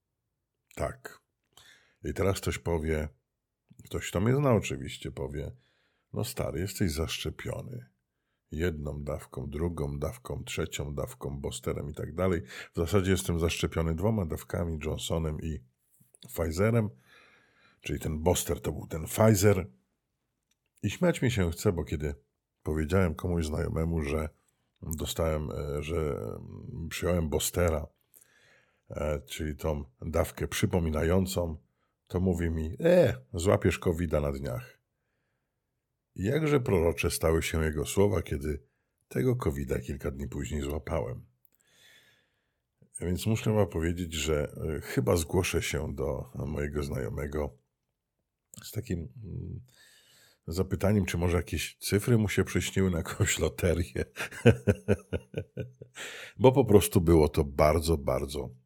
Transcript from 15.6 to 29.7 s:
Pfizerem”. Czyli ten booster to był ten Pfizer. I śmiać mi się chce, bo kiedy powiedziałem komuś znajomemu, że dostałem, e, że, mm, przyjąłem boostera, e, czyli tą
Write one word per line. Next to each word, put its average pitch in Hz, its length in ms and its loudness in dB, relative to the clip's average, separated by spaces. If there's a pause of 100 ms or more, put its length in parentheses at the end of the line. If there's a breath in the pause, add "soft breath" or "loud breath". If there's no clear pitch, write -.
Pfizerem”. 98 600 0 (880 soft breath)
Czyli - 200 -6
ten 78 180 -4
booster 85 420 0
to 82 120 -4
był 67 140 -10
ten 82 200 -8
Pfizer. 101 600 4 (1160)
I 104 80 -2
śmiać 170 320 0
mi 123 80 4
się 90 200 2
chce, 101 220 0
bo 82 120 -2
kiedy 73 300 -4 (480)
powiedziałem 80 520 2
komuś 85 320 -2
znajomemu, 80 560 -2
że 76 260 -2 (540)
dostałem, 78 680 -2
e, 73 320 -6
że, 80 140 -4
mm, 50 920 -6
przyjąłem 85 400 0
boostera, 78 580 0 (1040 soft breath)
e, 76 300 -2
czyli 76 360 -8
tą 73 280 -2 (180)